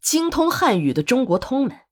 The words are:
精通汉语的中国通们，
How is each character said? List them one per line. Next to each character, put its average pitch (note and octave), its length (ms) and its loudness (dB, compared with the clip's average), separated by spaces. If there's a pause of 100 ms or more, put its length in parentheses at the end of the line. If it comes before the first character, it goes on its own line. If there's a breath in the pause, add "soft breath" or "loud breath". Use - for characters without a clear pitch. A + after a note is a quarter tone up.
精 E4 260 0
通 E4 220 0
汉 A#3 300 2
语 C#3 120 0
的 D3+ 80 -2
中 B3 240 2
国 F3 140 0
通 C4+ 260 -2
们， - 280 -8